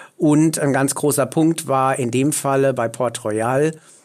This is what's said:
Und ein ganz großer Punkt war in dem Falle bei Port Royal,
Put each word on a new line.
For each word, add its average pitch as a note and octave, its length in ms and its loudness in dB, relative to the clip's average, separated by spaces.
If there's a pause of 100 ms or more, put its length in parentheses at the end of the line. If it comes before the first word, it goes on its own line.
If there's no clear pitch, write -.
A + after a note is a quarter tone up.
(180)
Und D#3 400 4
ein C#3 140 0
ganz C3+ 240 0
großer C#3 300 0
Punkt D#3+ 420 0
war C3+ 320 0
in A#2+ 120 -4
dem C3+ 200 0
Falle C#3 420 0
bei A#2+ 140 -2
Port A#2+ 380 -4
Royal, B2+ 480 0 (320)